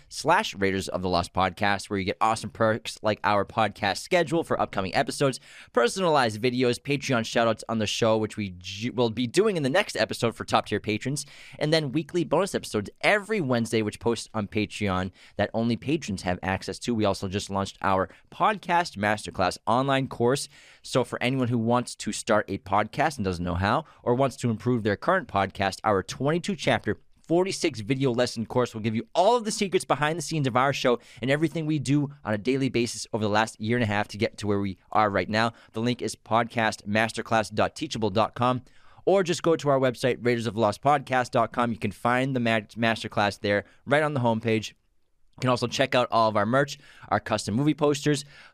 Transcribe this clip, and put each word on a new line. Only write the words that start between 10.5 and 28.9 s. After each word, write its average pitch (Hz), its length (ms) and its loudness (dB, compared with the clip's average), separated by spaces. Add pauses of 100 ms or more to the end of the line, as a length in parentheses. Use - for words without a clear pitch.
tier 104 160 -2
patrons, 123 460 -4 (320)
and 151 160 0
then 151 180 0
weekly 160 320 -2
bonus 180 300 0
episodes 107 340 -4 (140)
every 208 360 0
Wednesday, 117 440 0
which 104 180 -4
posts 117 320 -2
on 104 160 -4
Patreon 95 640 -2 (260)
that 101 160 0
only 117 240 0
patrons 135 460 -4
have 90 200 -2
access 95 360 -4
to. 120 160 -2
We 107 100 0
also 98 240 0
just 98 220 -4
launched 98 320 -4
our 95 260 2 (260)
podcast 175 640 0
masterclass 98 680 -2
online 135 420 0
course. 127 400 0 (340)
So 127 220 0
for - 180 -8
anyone 127 260 0
who 120 100 0
wants 117 380 0
to - 160 -6
start 107 360 0
a 98 80 -4
podcast 107 640 0
and 98 80 -2
doesn't 87 180 -2
know 85 120 -2
how, 110 280 2 (180)
or 120 120 2
wants 131 220 0
to 123 120 -2
improve 113 360 0
their 101 120 2
current 175 320 0
podcast, 98 560 -2
our 98 180 4
twenty-two 165 540 -2
chapter 110 420 0 (360)
forty-six 180 440 0
video 131 320 0
lesson 120 340 0
course 123 300 0
will 110 60 -8
give 110 160 -2